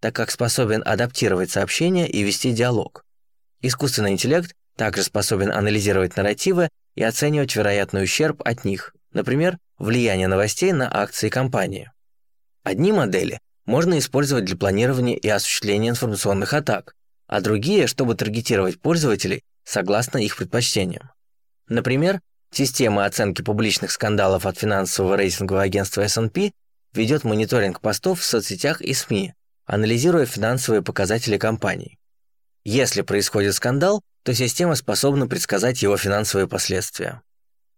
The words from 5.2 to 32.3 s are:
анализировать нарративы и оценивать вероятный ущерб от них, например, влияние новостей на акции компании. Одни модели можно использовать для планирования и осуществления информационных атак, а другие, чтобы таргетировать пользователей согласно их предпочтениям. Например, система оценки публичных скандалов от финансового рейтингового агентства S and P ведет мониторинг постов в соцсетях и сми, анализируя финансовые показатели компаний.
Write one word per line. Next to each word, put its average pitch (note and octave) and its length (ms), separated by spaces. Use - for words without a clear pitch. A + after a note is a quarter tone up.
анализировать G2+ 640
нарративы D#3 520
и A2 80
оценивать D3 520
вероятный G2+ 500
ущерб D3+ 380
от - 220
них, - 300
например, D3+ 460
влияние G2+ 500
новостей G#2+ 440
на C3 180
акции - 380
компании. G#2 640
Одни A2+ 260
модели G2 480
можно D#3+ 320
использовать C3 480
для F2+ 100
планирования A#2+ 580
и - 140
осуществления G#2+ 640
информационных G#2+ 640
атак, C#3 400
а G#2 160
другие, A#2+ 440
чтобы A#2 280
таргетировать G#2+ 640
пользователей C#3 640
согласно G#2+ 560
их G#2 180
предпочтениям. F#2+ 720
Например, C3+ 520
система A2 540
оценки G2+ 380
публичных G#2 480
скандалов G2 560
от F#2 100
финансового G2 600
рейтингового G2 480
агентства G2 360
S G#2 160
and A2+ 140
P G3 220
ведет B2+ 300
мониторинг G#2+ 580
постов F3 380
в - 40
соцсетях A#2+ 560
и - 140
сми, G2 400
анализируя A#2 580
финансовые A2 580
показатели G#2 540
компаний. G2+ 640